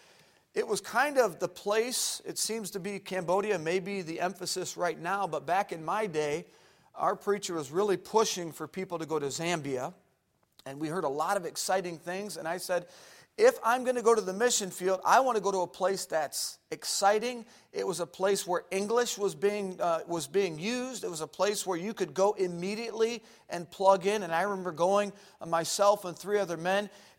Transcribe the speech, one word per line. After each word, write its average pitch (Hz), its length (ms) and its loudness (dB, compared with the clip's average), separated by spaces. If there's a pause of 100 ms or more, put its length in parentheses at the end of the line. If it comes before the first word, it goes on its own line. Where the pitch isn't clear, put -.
(540)
it 233 140 0
was 208 140 -2
kind 277 360 0
of 208 220 4
the 180 80 0
place, 214 800 -2
it 165 120 -8
seems 214 340 -4
to 202 80 -6
be 196 200 -6
Cambodia, 190 580 0
maybe 185 440 -2
the 165 180 -8
emphasis 180 560 -4
right 170 240 -2
now, 190 280 -2
but 151 180 -6
back 190 260 0
in 165 140 -8
my 208 220 -2
day, 151 380 -2 (500)
our 170 200 0
preacher 202 380 -2
was 147 180 -6
really 185 260 2
pushing 185 540 0
for 156 160 -10
people 185 320 -6
to 160 60 -8
go 156 140 0
to 143 80 -2
Zambia, 143 680 -2 (720)
and 135 140 -10
we 156 80 -4
heard 170 180 -2
a 143 40 0
lot 156 280 0
of 180 80 -4
exciting 180 520 -2
things, 180 400 -8
and 156 100 -8
I 170 80 -2
said, 180 300 -2 (500)
"If 247 300 6
I'm 247 180 2
gonna 247 180 0
go 226 140 6
to 214 60 2
the 185 100 -2
mission 208 400 0
field, 185 320 -2
I 196 160 8
wanna 247 220 2
go 190 100 0
to 196 80 0
a 175 80 0
place 185 380 -2
that's - 540 -4 (120)
exciting." 220 720 0 (280)
It 190 120 -2
was 175 140 -2
a 170 60 -4
place 196 420 0
where 175 240 0
English 214 460 0
was 196 180 0
being, 196 460 -2
uh, 165 260 0
was 170 180 -2
being 165 320 0
used. 240 460 -4
It 180 60 -6
was 165 100 -8
a 156 80 -6
place 202 380 0
where 190 120 -2
you 196 160 -4
could 160 200 -4
go 190 200 4
immediately 208 920 -2 (260)
and 175 200 -6
plug 190 360 6
in. 208 180 2
And 165 100 -4
I 170 100 4
remember 190 280 -2
going, 196 400 4 (300)
uh, - 60 -10
myself 190 580 4
and 175 120 -8
three 208 220 0
other 175 160 -2
men, 190 340 0 (300)